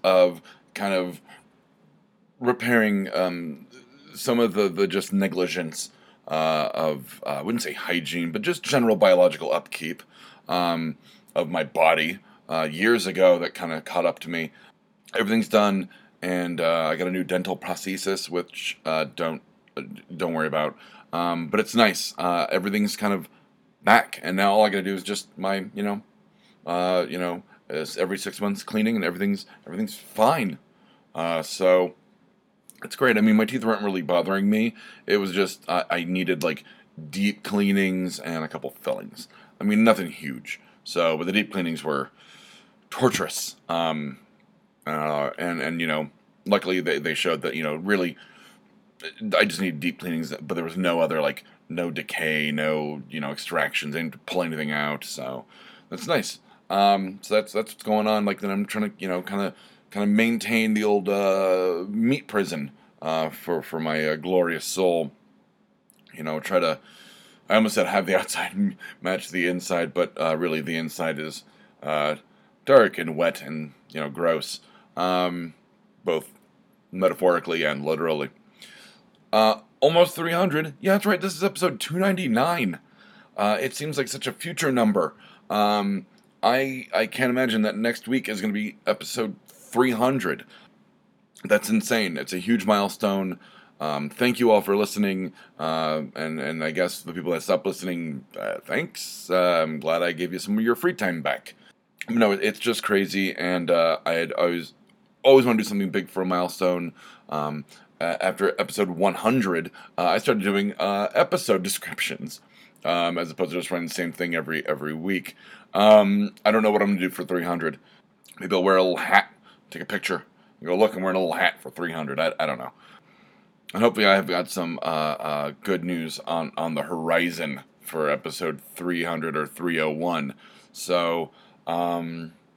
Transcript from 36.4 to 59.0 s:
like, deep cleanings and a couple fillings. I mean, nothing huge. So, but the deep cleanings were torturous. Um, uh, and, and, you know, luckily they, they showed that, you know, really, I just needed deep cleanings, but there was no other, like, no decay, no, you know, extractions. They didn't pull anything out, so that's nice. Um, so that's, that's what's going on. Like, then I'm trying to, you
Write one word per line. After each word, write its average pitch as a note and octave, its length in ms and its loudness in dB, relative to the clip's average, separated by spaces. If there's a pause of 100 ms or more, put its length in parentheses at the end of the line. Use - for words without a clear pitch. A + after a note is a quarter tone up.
like, D#2+ 180 -2 (480)
deep G2+ 320 -2
cleanings G2 800 0
and D#2+ 240 -6
a D#2 40 -6
couple C#2 220 -8
fillings. - 560 -8 (340)
I - 40 -4
mean, G#2+ 180 4
nothing G2+ 300 4
huge. - 480 -12 (240)
So, E2 340 0
but E2+ 80 -4
the F#2 60 -2
deep G2+ 200 0
cleanings E2 300 -4
were C#2+ 280 -4 (800)
torturous. - 680 -2 (120)
Um, D#2 500 -2 (680)
uh, D2+ 520 -2
and, E2+ 220 -4
and, E2 200 -4
you E2 80 -2
know, D2+ 220 -4 (360)
luckily F#2 340 2
they, D#2 200 -2
they D2+ 140 -4
showed E2 280 -2
that, C#2+ 140 -4
you D#2+ 80 -4
know, D2+ 100 -2
really, F2+ 420 0 (1200)
I G2+ 80 6
just F2+ 160 -4
needed E2 200 -4
deep F2 180 -4
cleanings, E2 420 -6
but D2+ 140 -6
there E2+ 80 -4
was E2 140 -8
no E2+ 240 2
other, D#2+ 200 2
like, C#2+ 220 0 (260)
no E2+ 220 -4
decay, D2+ 600 -2
no, D2+ 560 -2
you D#2+ 100 -10
know, C#2+ 120 -6
extractions. D2 640 -4
They E2 80 -2
didn't - 240 -10
pull F2+ 160 -2
anything D#2 280 -4
out, D2 340 -2
so C2 420 -10 (420)
that's F#2 180 -12
nice. D3 320 -2 (300)
Um, G2 540 2
so G#2 120 -4
that's, G#2+ 180 0
that's G#2+ 200 -4
what's - 100 -20
going G#2+ 240 0
on. G#2+ 200 2
Like, G2+ 140 -2
then G2+ 100 -4
I'm G2+ 160 -2
trying G#2+ 240 -4
to, - 80 -20
you F#2 100 -6